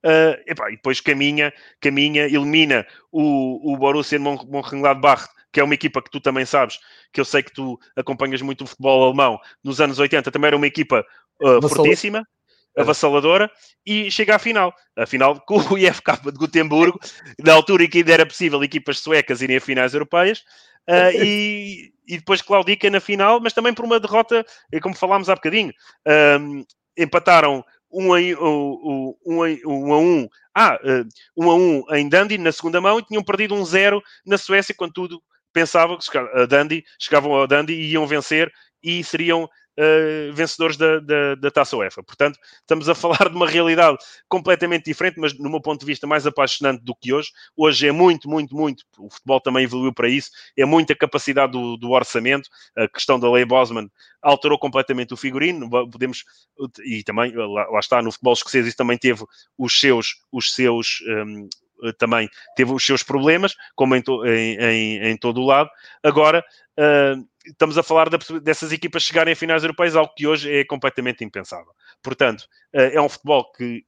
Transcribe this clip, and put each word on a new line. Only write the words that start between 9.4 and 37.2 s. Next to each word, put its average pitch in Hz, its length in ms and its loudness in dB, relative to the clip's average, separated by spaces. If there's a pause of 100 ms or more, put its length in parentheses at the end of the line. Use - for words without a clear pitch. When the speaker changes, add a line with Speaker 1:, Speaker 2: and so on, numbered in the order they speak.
Speaker 1:
nos 139 160 -8
anos 139 200 0
oitenta 143 320 0
também 147 160 0
era 147 100 4
uma 147 100 0
equipa, 117 380 -2 (360)
eh, 139 60 2
Speaker 2:
Avassala- 131 280 6
Speaker 1:
fortíssima, 208 520 2 (480)
Speaker 2:
É. - 60 -2
Speaker 1:
avassaladora, 151 680 2 (360)
e 208 240 -4
chega 214 260 2
à 202 40 2
final. 208 340 0 (240)
A 113 80 -2
final 139 400 2
<laughs> - 20 -
com 139 120 2
o 185 180 0
I 185 80 4
F - 160 2
K 143 140 0
de 139 160 -10
Gotemburgo, 160 680 2 (400)
na 160 140 6
altura 170 300 6
em 165 60 0
que 175 100 2
ainda 165 140 4
era 160 120 6
possível 143 380 -4
equipas 143 360 -6
suecas 147 420 -2
irem 127 160 0
a - 40 0
finais 127 320 -2
europeias, 175 500 0 (440)
eh, 180 260 4
Speaker 2:
<laughs> 208 140 0
Speaker 1:
e, 208 680 -6 (140)
e 170 100 -10
depois 185 240 -2
claudica 196 480 0
na 196 100 0
final, 202 400 2
mas 233 140 -4
também 240 200 0
por 233 120 -8
uma 226 140 0
derrota, 220 440 0 (280)
e 156 100 -4
como 185 140 -6
falámos 190 340 0
há 190 60 4
bocadinho, 175 360 -2 (340)
ahm, 147 580 4 (340)
empataram 160 680 4 (280)
um 180 260 2
em, 180 160 0
o, 147 80 -8
o, 143 840 -4
um 165 220 -2
em, 151 200 -4
um 143 280 -2
a 151 60 4
um. 160 280 2 (280)
Ah, 196 280 4
eh, 131 200 0 (340)
um 170 120 2
a 170 60 6
um 170 280 2 (120)
em 147 140 0
Dundee, 202 300 2
na 165 120 0
segunda 165 300 -2
mão, 202 180 2
e 226 40 -8
tinham 214 200 -6
perdido 202 300 -4
um 202 100 -2
zero 196 380 0 (240)
na 196 120 0
Suécia, 196 380 -2
quando 170 180 -8
tudo 175 280 -10 (320)
pensava 165 440 2
que 170 80 -14
chega-, 123 260 -6 (120)
a - 40 4
Dundee, 151 360 0 (160)
chegavam 147 340 0